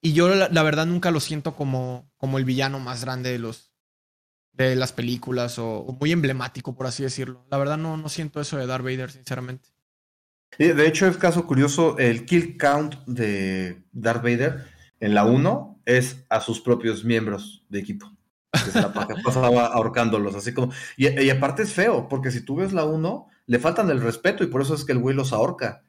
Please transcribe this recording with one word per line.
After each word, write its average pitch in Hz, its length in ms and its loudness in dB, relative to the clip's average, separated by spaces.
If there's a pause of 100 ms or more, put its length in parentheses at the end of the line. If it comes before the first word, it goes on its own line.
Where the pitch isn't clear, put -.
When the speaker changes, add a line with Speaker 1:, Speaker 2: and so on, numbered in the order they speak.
Speaker 1:
Y 160 120 2
yo, 175 200 6
la, 190 140 4
la 165 140 4
verdad, 156 240 2
nunca 175 240 0
lo 160 100 2
siento 151 340 -6
como, 127 600 -6
como 135 220 -2
el 135 80 0
villano 135 340 -2
más 123 240 -10
grande 127 260 -6
de 123 80 -4
los, 113 320 -10 (800)
de 131 220 0
las 127 180 -2
películas 123 680 -6
o, 113 220 -6
o 131 120 -12
muy 143 200 -2
emblemático, 131 640 -4
por 131 120 -8
así 127 160 -6
decirlo. 127 480 -8
La 139 80 -2
verdad, 143 180 -2
no, 160 200 -6
no 156 120 -10
siento 151 320 -8
eso 147 160 -6
de 131 100 -4
Darth 127 180 -4
Vader, 131 260 -6
sinceramente. 127 580 -12 (920)
Speaker 2:
Y 156 100 6
de 156 180 6
hecho, 160 200 4
es 180 100 4
caso 170 300 2
curioso, 143 520 2
el 117 280 2
kill 170 300 2
count 147 380 2 (120)
de 95 760 -2 (100)
Darth 113 300 -2
Vader 120 420 0 (360)
en 104 140 2
la 104 100 6
uno 156 600 2
es 127 460 2
a 110 100 2
sus 110 200 -4
propios 113 440 0
miembros 107 640 -2
de 101 120 -6
equipo. - 300 -10 (420)
Que 117 180 0
se 233 100 0
la 101 120 0
pa-, - 160 -4
Speaker 1:
<laughs> 185 160 -8
Speaker 2:
pasaba 123 420 4
ahorcándolos, 110 680 0
así 113 180 -8
como, 127 180 -2 (240)
y, 135 120 4 (140)
y 135 80 6
aparte 139 340 0
es 202 80 -6
feo, 185 360 2
porque 135 220 -4
si 120 100 -4
tú 135 160 -6
ves 190 160 -2
la 165 120 0
uno, 160 420 -2 (200)
le 120 120 2
faltan 175 320 2
el 131 100 2
respeto 180 440 0
y - 20 -2
por 131 160 -2
eso 139 120 0
es 147 100 -6
que 147 80 -2
el 127 80 2
güey 131 160 0
los 135 160 -2
ahorca. 117 560 -2